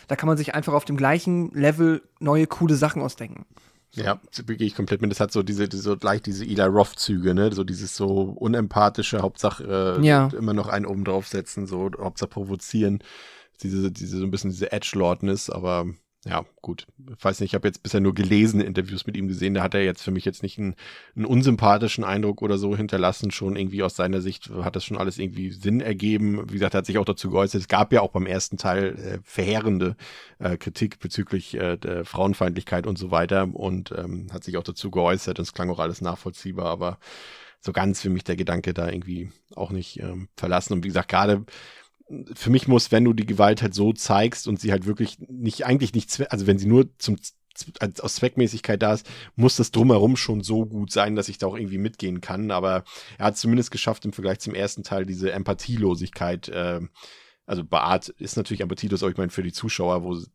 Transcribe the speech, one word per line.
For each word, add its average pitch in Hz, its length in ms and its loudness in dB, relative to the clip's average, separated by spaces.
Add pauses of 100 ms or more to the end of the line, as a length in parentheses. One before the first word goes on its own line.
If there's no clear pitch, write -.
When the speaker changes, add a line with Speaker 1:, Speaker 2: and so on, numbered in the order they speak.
Speaker 1:
Da 139 80 -2
kann 151 100 -2
man 156 120 4
sich 151 160 -4
einfach 151 180 -2
auf 147 140 2
dem 147 100 -2
gleichen 170 560 2
Level 151 500 4 (180)
neue, 156 260 4
coole 156 300 2
Sachen 151 260 0
ausdenken. - 420 -8 (460)
So. 110 120 -8
Speaker 2:
Ja, 101 180 -2 (160)
da 120 60 -12 (120)
gehe 110 120 0
ich 101 80 -4
komplett 101 260 -2
mit. 107 100 0
Das 98 100 -2
hat 104 120 0
so 107 100 2
diese, 101 260 -2
diese, 95 140 -8
so 101 200 -2
leicht 104 240 0
diese 98 180 -6
Eli 104 160 0
Roth-Züge, 95 720 4
ne? 104 200 4
So 95 100 -2
dieses 92 320 -8
so 98 260 2 (140)
unempathische, 107 840 2
Hauptsache, 95 800 0
äh, 151 40 8
Speaker 1:
Ja. 139 300 6
Speaker 2:
immer 110 160 0
noch 101 160 -2
einen 101 160 -2
oben 98 200 -4
draufsetzen, 95 640 -4
so, 95 320 -4
Hauptsache - 300 -4
provozieren. 101 680 -2 (640)
Diese, 95 280 -2
diese, 92 280 -8
so 92 60 -2
ein 95 60 -2
bisschen 98 200 -4
diese 92 220 -4
Edgelordness, 98 760 0
aber 90 380 -2 (420)
ja, 85 160 -2 (160)
gut. - 280 -10 (280)
Ich - 80 -6
weiß 98 140 0
nicht, 101 120 -4
ich - 40 -2
habe 104 140 0
jetzt - 160 -6
bisher 104 160 0
nur 95 120 4
gelesene 104 520 4
Interviews 95 420 -4
mit 101 100 -6
ihm 98 120 -4
gesehen. 92 260 -2
Da 95 80 2
hat 92 120 0
er 101 100 2
jetzt 92 180 -2
für - 80 -4
mich 95 140 -2
jetzt - 180 -6
nicht - 160 -8
einen, 101 160 -4 (400)
einen 107 100 -4
unsympathischen 113 800 4
Eindruck 101 400 0
oder 101 160 2
so 101 180 -2
hinterlassen. 98 540 0
Schon 98 240 -4
irgendwie 98 300 -4
aus 90 100 -2
seiner 92 260 -2
Sicht 95 300 -8
hat 87 240 -4
das 92 100 -6
schon 107 140 -8
alles 95 200 -4
irgendwie 95 340 -6
Sinn 98 280 0
ergeben. 104 720 0
Wie 101 40 -6
gesagt, 98 200 0
er 101 40 2
hat 95 80 0
sich 101 120 0
auch 98 60 2
dazu 98 260 -2
geäußert. 95 300 2
Es 90 80 -8
gab 92 240 2
ja 117 80 8
auch 98 100 2
beim 95 160 -2
ersten 92 300 -4
Teil, 95 420 0
äh, 98 240 -8
verheerende, 101 720 0 (460)
äh, 90 160 -2
Kritik - 420 -4
bezüglich, - 560 -6
äh, 87 220 -2
der 87 280 -6
Frauenfeindlichkeit 92 840 0
und 92 100 -4
so 92 140 -10
weiter 92 420 2
und, 92 420 -6
ähm, 90 360 -8
hat 90 100 -12
sich 90 140 -8
auch 85 80 -6
dazu 92 260 -8
geäußert. 90 480 0
Und 87 60 -4
es - 100 -10
klang 90 160 -4
auch 85 80 -4
alles 82 220 -4
nachvollziehbar, 90 640 -8
aber 87 320 -4 (640)
so 95 120 -6
ganz 95 280 0
für 98 100 -2
mich 90 140 -2
der 90 100 -2
Gedanke 87 400 -2
da 85 140 -2
irgendwie 90 420 -8 (240)
auch 90 160 -6
nicht, 92 300 -8
ähm, 90 260 -10 (100)
verlassen. 90 360 0
Und 90 100 0
wie 98 60 -4
gesagt, 90 200 -2
gerade 101 360 4 (880)
für - 160 0
mich 131 180 6
muss, 123 240 6
wenn 113 100 8
du 120 120 6
die 107 120 0
Gewalt 104 360 4
halt 98 120 0
so 101 180 4
zeigst 117 540 0
und 104 140 -2
sie 110 100 -2
halt 95 160 0
wirklich - 320 -2
nicht, 123 480 -6
eigentlich 131 260 2
nicht 113 160 -2
zwe-, - 220 -4
also 98 160 -2
wenn 101 100 6
sie 95 120 -2
nur 127 180 8 (120)
zum 110 220 -2
z-, - 140 -16 (460)
als, 98 200 -4
aus - 140 -4
Zweckmäßigkeit 113 640 0
da 107 120 4
ist, - 180 -2 (240)
muss 120 220 6
das - 160 2
Drumherum 117 440 6
schon 107 240 -2
so 110 260 0
gut 104 260 -6
sein, 107 240 2
dass 101 120 -2
ich 95 100 -12
da 98 100 -2
auch 98 80 -6
irgendwie 98 220 -6
mitgehen 95 420 -4
kann. 101 320 -4
Aber 92 320 0 (340)
er 101 80 -2
hat 104 100 0
zumindest 117 360 2
geschafft, - 320 -4
im 104 80 -6
Vergleich 95 260 -2
zum 104 160 -8
ersten 98 300 -4
Teil 95 200 -4
diese 95 280 -2
Empathielosigkeit, 92 1160 -2
äh, 87 320 -4 (640)
also 87 200 -6
bei 78 160 2
Art 90 280 2
ist - 280 -10
natürlich 104 240 -2
empathielos, 95 420 -2
aber 98 80 2
ich 90 80 -4
meine 92 120 -2
für 95 120 -4
die 87 100 -4
Zuschauer, 90 520 -2
wo 90 100 -4
s-, 85 200 -10